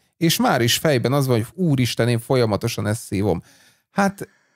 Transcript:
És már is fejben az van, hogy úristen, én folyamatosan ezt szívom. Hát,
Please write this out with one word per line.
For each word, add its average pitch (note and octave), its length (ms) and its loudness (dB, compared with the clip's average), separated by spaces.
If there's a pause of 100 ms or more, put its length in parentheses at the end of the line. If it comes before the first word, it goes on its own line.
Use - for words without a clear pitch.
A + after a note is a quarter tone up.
(180)
És E3 200 0
már G#3+ 240 2
is A#2 160 0
fejben B2+ 360 0
az C#3+ 140 0
van, A#2 160 2
hogy - 220 -4
úristen, B2+ 440 0
én A#2+ 100 2
folyamatosan A2+ 680 0
ezt G#2+ 140 -2
szívom. F#2+ 420 -2 (480)
Hát, G3 360 -2 (280)